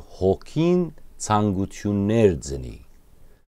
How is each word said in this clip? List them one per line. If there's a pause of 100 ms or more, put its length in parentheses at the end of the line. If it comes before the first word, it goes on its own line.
հոգին (320)
ցանկություններ
ծնի, (840)